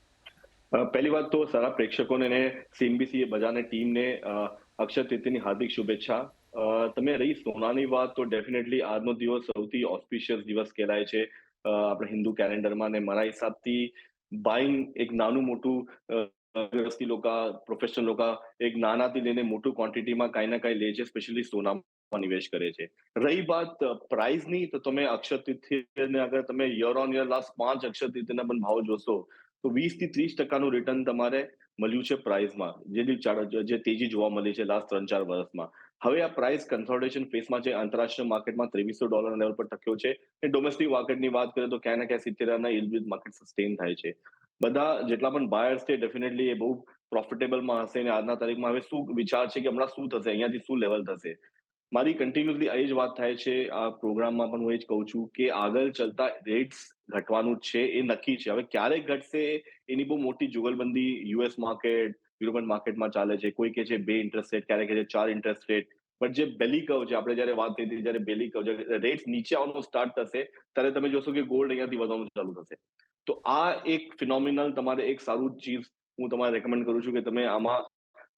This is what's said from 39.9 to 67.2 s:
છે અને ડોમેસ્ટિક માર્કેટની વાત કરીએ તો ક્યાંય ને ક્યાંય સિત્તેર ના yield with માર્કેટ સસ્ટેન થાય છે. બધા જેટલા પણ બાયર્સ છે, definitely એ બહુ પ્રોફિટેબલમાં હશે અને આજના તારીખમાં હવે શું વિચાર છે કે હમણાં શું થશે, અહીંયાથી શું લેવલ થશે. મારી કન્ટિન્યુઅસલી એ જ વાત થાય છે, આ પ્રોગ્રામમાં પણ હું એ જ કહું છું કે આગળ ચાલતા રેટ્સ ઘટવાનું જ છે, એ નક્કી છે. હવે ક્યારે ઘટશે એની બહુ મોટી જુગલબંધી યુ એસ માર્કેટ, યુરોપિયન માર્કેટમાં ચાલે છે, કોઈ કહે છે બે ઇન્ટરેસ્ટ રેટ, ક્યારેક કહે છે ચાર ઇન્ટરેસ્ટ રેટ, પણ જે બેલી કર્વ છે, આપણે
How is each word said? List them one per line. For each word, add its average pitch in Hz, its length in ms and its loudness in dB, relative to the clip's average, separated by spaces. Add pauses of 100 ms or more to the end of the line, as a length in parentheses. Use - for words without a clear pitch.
છે 127 160 0
અને - 360 -6
ડોમેસ્ટિક 143 420 2
માર્કેટની 131 380 2
વાત 120 260 2
કરીએ 123 140 0
તો 120 100 -2
ક્યાંય 117 200 0
ને 120 80 -2
ક્યાંય 117 160 0
સિત્તેર 117 360 0
ના 117 100 0
yield 107 200 2
with 113 200 -2
માર્કેટ 101 240 -6
સસ્ટેન - 420 -2
થાય 90 200 -2
છે. 85 220 -6 (460)
બધા 139 380 2
જેટલા 120 300 0
પણ 139 160 0
બાયર્સ 117 340 2
છે, 147 140 0
definitely 123 480 -2
એ 127 120 2
બહુ 117 200 0 (360)
પ્રોફિટેબલમાં 123 720 0
હશે 113 180 -4
અને 120 100 2
આજના 110 240 2
તારીખમાં 117 360 -2
હવે 123 100 0
શું 123 340 -6
વિચાર 120 320 2
છે 135 140 -4
કે 131 80 0
હમણાં 127 200 0
શું 135 200 -8
થશે, 113 220 -2
અહીંયાથી 117 280 0
શું 127 200 -2
લેવલ 104 260 2
થશે. 90 340 -8 (540)
મારી 139 220 4
કન્ટિન્યુઅસલી 151 520 0
એ 127 200 2
જ 135 60 0
વાત 127 240 0
થાય 123 200 0
છે, 127 320 0
આ 113 220 -2
પ્રોગ્રામમાં 117 600 0
પણ 117 100 -2
હું 117 120 2
એ 117 40 2
જ 117 120 -6
કહું 107 180 0
છું 113 220 -4
કે 127 220 0
આગળ 104 400 2
ચાલતા 120 360 0
રેટ્સ 123 500 -2 (320)
ઘટવાનું 110 480 0
જ - 20 -4
છે, - 220 -2
એ 127 220 2
નક્કી 123 340 0
છે. 117 140 -4
હવે 117 120 0
ક્યારે 120 360 0
ઘટશે 151 640 -2 (240)
એની 131 160 0
બહુ 147 120 0
મોટી 135 300 -2
જુગલબંધી 120 840 -2
યુ 117 120 2
એસ 120 160 -2
માર્કેટ, 113 580 0 (260)
યુરોપિયન 113 220 0
માર્કેટમાં 107 460 -2
ચાલે 101 260 2
છે, 101 140 -2
કોઈ 113 200 0
કહે 117 140 -2
છે 113 120 -2
બે 104 180 0
ઇન્ટરેસ્ટ 107 400 -2
રેટ, 104 120 -2
ક્યારેક 107 220 2
કહે 107 80 0
છે 107 80 2
ચાર 107 260 0
ઇન્ટરેસ્ટ 107 400 -2
રેટ, 104 180 2 (320)
પણ 123 120 0
જે 143 120 2
બેલી 123 360 0
કર્વ 139 240 0
છે, 117 100 -2
આપણે 117 200 0